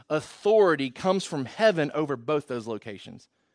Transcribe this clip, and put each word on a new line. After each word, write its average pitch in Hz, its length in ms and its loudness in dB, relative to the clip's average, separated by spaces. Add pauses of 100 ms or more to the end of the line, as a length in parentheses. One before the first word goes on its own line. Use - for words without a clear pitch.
authority 160 800 2
comes 190 340 0
from 139 220 -6
heaven 170 480 0
over 147 240 -2
both 147 300 -2
those 117 200 -8
locations. 104 600 -12 (260)